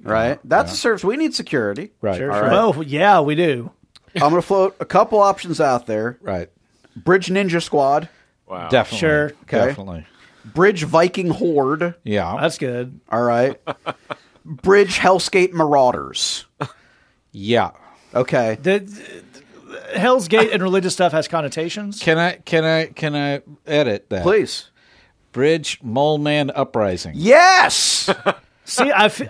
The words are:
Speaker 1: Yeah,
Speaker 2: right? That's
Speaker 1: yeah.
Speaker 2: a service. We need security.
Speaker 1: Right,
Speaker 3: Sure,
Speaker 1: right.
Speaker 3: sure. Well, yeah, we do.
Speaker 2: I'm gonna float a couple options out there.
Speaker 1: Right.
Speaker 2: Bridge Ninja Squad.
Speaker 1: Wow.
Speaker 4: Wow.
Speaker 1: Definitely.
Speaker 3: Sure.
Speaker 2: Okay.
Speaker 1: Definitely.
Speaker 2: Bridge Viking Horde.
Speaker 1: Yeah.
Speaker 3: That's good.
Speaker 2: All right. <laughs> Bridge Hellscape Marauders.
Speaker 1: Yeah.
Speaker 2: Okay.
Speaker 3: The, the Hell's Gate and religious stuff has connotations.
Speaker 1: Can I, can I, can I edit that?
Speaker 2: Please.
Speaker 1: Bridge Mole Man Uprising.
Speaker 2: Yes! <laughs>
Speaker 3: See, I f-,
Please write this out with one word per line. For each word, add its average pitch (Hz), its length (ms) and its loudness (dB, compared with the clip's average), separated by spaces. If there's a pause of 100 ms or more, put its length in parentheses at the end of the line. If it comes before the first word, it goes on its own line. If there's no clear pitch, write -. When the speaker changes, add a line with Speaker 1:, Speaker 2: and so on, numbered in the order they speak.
Speaker 1:
Yeah, - 60 -4
Speaker 2:
right? 113 340 0
That's 175 240 0
Speaker 1:
yeah. 180 40 -10
Speaker 2:
a 160 40 -8
service. 220 260 -2
We 214 140 0
need 311 180 -2
security. 123 560 -4 (100)
Speaker 1:
Right, 95 160 -2
Speaker 3:
Sure, 131 120 -4
Speaker 1:
right. 101 100 -2
Speaker 3:
sure. 107 100 2
Well, 185 340 2
yeah, 165 360 4
we 151 160 0
do. 147 360 -2 (440)
Speaker 2:
I'm 147 140 2
gonna 170 120 2
float 190 380 0
a 165 60 -6
couple 214 340 2
options 190 400 0
out 131 280 0
there. 113 340 -4
Speaker 1:
Right. 90 280 -8 (460)
Speaker 2:
Bridge 180 320 2
Ninja 185 340 0
Squad. 147 460 0 (400)
Speaker 1:
Wow. 92 120 -12
Speaker 4:
Wow. 85 100 -10
Speaker 1:
Definitely. 113 300 0
Speaker 3:
Sure. 151 240 0 (200)
Speaker 2:
Okay. - 140 -4 (100)
Speaker 1:
Definitely. 95 380 -10 (400)
Speaker 2:
Bridge 170 380 2
Viking 180 480 2
Horde. 160 640 0 (100)
Speaker 1:
Yeah. 101 340 -2
Speaker 3:
That's 160 180 -2
good. 127 440 -8 (100)
Speaker 2:
All 117 120 0
right. 120 360 0 (460)
<laughs> - 400 -18
Bridge 185 540 2
Hellscape 185 540 2
Marauders. 135 920 0 (840)
Speaker 1:
Yeah. 104 400 -2 (420)
Speaker 2:
Okay. 120 480 0
Speaker 3:
The, 190 180 0
the - 1200 -14
Hell's 233 280 2
Gate 220 240 4
and 202 100 0
religious 185 320 0
stuff 175 180 2
has 156 160 -2
connotations. 170 720 -6
Speaker 1:
Can 160 180 2
I, 175 200 0
can 160 260 0
I, 160 240 0
can 147 280 -6
I 143 260 -4 (240)
edit 139 440 0
that? 92 140 -4
Speaker 2:
Please. - 460 0 (640)
Speaker 1:
Bridge 151 520 0
Mole 143 340 0
Man 147 360 -2
Uprising. 98 640 -2
Speaker 2:
Yes! 339 920 4 (300)
<laughs> - 260 -20
Speaker 3:
See, 262 240 0
I 208 160 4
f-, - 240 -2